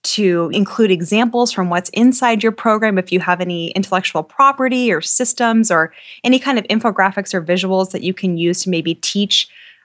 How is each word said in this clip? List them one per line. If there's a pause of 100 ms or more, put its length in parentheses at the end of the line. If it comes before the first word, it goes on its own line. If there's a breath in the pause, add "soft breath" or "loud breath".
to
include
examples
from
what's
inside
your
program.
If
you
have
any
intellectual
property
or
systems
or (320 loud breath)
any
kind
of
infographics
or
visuals
that
you
can
use
to
maybe
teach, (360 loud breath)